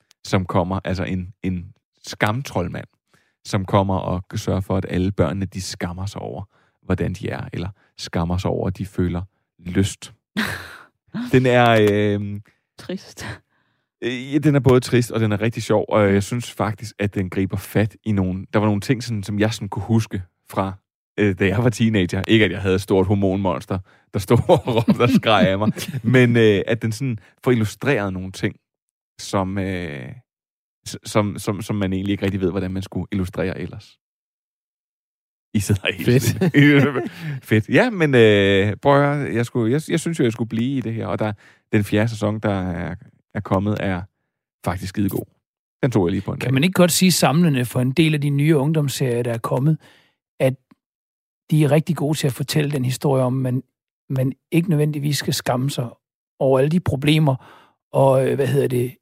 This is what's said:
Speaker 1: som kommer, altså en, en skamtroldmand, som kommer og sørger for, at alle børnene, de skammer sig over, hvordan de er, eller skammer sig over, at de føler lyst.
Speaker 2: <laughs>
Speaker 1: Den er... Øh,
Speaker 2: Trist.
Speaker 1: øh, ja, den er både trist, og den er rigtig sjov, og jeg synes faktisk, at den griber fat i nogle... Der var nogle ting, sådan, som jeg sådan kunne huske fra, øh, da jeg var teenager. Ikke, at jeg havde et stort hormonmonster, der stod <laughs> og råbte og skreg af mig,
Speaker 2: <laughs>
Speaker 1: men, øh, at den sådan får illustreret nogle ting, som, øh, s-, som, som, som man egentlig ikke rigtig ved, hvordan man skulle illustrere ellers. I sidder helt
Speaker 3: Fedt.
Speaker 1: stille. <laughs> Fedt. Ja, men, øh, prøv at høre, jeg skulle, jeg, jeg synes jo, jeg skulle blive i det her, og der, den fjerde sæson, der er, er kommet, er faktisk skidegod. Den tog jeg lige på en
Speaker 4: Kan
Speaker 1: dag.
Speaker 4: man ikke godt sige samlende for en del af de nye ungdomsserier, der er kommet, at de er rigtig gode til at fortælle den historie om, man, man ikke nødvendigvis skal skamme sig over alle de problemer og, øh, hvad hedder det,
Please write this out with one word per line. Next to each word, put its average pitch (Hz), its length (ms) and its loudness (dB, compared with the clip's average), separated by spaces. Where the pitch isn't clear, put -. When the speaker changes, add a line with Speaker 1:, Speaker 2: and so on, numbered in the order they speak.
Speaker 1:
som 95 220 -2
kommer, 95 380 -2
altså 90 200 -4
en, 92 380 -8
en 95 300 -6
skamtroldmand, 107 800 -4
som 98 200 -4
kommer 98 320 2
og 90 260 -4
sørger 95 260 -2
for, 95 160 -2
at 95 120 -4
alle 92 240 0
børnene, 92 340 -2
de 92 140 -10
skammer 90 460 -8
sig - 140 -10
over, 64 220 -10
hvordan 90 300 -2
de - 180 -8
er, - 220 -8
eller 92 160 -6
skammer 87 400 -2
sig 95 120 -2
over, 82 180 -2
at 90 100 -6
de 95 80 -6
føler 87 360 -4
lyst. 90 560 -4
Speaker 2:
<laughs> - 960 -10
Speaker 1:
Den 131 140 4
er... 120 320 6
Øh, 104 500 -2
Speaker 2:
Trist. - 480 -12
Speaker 1:
øh, 127 320 -6
ja, 156 40 2
den 143 160 2
er 139 60 4
både 127 200 6
trist, 120 300 0
og 113 100 -2
den 107 120 2
er 101 80 0
rigtig 113 220 -2
sjov, 107 260 2
og 101 240 4
jeg 98 100 4
synes 120 300 -6
faktisk, 107 460 -6
at 101 160 -2
den 92 160 -2
griber 95 260 -2
fat 101 480 -2
i 110 80 0
nogle... 92 400 -2
Der 110 60 2
var 104 80 2
nogle 104 140 2
ting, 117 220 -2
sådan, 110 200 -6
som 104 160 -6
jeg 110 160 2
sådan 101 140 -8
kunne 101 160 -6
huske 110 380 0
fra, 95 220 -4
øh, 101 200 2
da 101 80 2
jeg 117 180 2
var 123 60 4
teenager. 98 580 0
Ikke, 110 160 6
at 92 60 0
jeg 95 120 -6
havde 95 120 2
et 92 60 0
stort 95 260 2
hormonmonster, 98 720 0
der - 60 -4
stod 139 280 4
<laughs> - 20 -18
og - 180 4
råbte 120 360 2
og 120 80 4
skreg 104 380 4
af 95 100 2
mig, 214 140 0
Speaker 2:
<laughs> 123 100 -8
Speaker 1:
men, 120 340 4
øh, 107 300 6
at 113 160 -2
den 113 100 -2
sådan 120 260 -6
får 131 60 2
illustreret 110 600 0
nogle 92 200 -8
ting, - 240 -6
som, 95 380 -4
øh, 87 500 -6
s-, - 160 -12
som, 104 340 -2
som, 104 240 -6
som 107 140 -6
man 95 160 -2
egentlig 95 200 -2
ikke 98 120 -4
rigtig 98 160 -2
ved, 92 100 0
hvordan 92 200 -4
man 95 120 -6
skulle 92 300 -8
illustrere 92 480 -4
ellers. - 380 -14
I 110 60 2
sidder 95 360 0
helt - 80 -6
Speaker 3:
Fedt. 120 180 4
Speaker 1:
stille. 143 500 4
<laughs> 143 280 -8
Fedt. 110 180 2
Ja, 202 220 2
men, 160 240 0
øh, 104 680 4
prøv 143 200 4
at 143 160 0
høre, 101 160 -4
jeg 117 120 -2
skulle, 117 260 0
jeg, 151 160 0
jeg - 120 -2
synes 170 180 -6
jo, 147 60 2
jeg 113 80 2
skulle 117 160 -4
blive 123 300 -2
i - 20 -4
det 113 140 -6
her, 107 120 -6
og 98 120 -4
der, 107 140 -2
den 104 120 2
fjerde 104 240 0
sæson, 104 300 -2
der 104 160 -2
er, 85 240 -6
er 107 60 -6
kommet, 104 400 -2
er 92 220 -4
faktisk 92 260 -6
skidegod. - 340 -2
Den 131 80 2
tog 101 160 2
jeg 87 60 0
lige 98 100 -2
på 92 100 -6
en 92 80 -8
Speaker 4:
Kan - 80 -4
Speaker 1:
dag. 131 60 2
Speaker 4:
man 135 100 2
ikke 185 100 0
godt 175 180 6
sige 185 200 4
samlende 143 520 2
for 127 160 -4
en 127 120 0
del 156 220 2
af 147 60 -2
de 143 100 -2
nye 147 260 4
ungdomsserier, 135 640 0
der 120 100 -4
er 117 60 -4
kommet, 143 400 0
at 135 140 2
de 151 140 4
er 131 60 2
rigtig 151 260 2
gode 147 220 -2
til - 80 -2
at 127 60 0
fortælle 147 380 -2
den 135 140 -2
historie 131 400 0
om, 123 80 0
man, 131 300 -2
man 135 220 -2
ikke 175 200 2
nødvendigvis 147 480 0
skal - 160 -2
skamme 127 360 -2
sig 123 180 -6
over 135 200 4
alle 143 120 2
de 175 100 2
problemer 147 560 2
og, 135 360 4
øh, 127 60 0
hvad 131 120 0
hedder 127 220 2
det, 123 340 -2